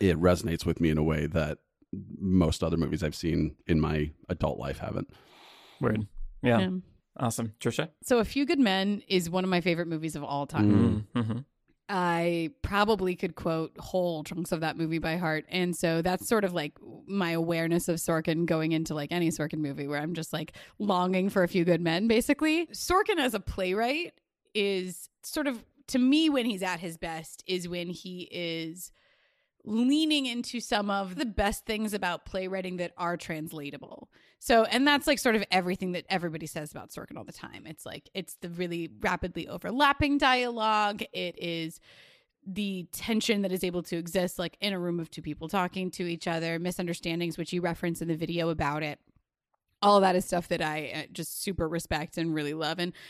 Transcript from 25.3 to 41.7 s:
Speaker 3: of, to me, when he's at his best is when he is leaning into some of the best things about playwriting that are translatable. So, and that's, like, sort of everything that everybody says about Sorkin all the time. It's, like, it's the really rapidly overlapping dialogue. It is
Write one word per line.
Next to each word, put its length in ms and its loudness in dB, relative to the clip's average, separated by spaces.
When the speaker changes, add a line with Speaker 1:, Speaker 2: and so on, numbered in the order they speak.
Speaker 3:
of, 180 -4
to 100 2
me, 300 6
when 180 2
he's 160 -2
at 180 -2
his 160 -8
best 500 -10
is 220 -2
when 220 -6
he 420 -10
is 580 -8
leaning 640 4
into 340 -6
some 300 0
of 260 -2
the 100 -2
best 400 -2
things 260 -2
about 320 -4
playwriting 520 -6
that 200 -6
are 200 -2
translatable. 920 -10
So, 260 6
and 220 2
that's, 220 4
like, 100 4
sort 160 4
of 160 2
everything 420 0
that 160 -6
everybody 380 -2
says 240 -10
about 200 -14
Sorkin 260 -14
all 80 -12
the 80 -16
time. 340 -16
It's, 180 -16
like, 300 -14
it's 280 -8
the 60 -8
really 400 -4
rapidly 480 -2
overlapping 680 2
dialogue. 840 2
It 300 -6
is 380 -4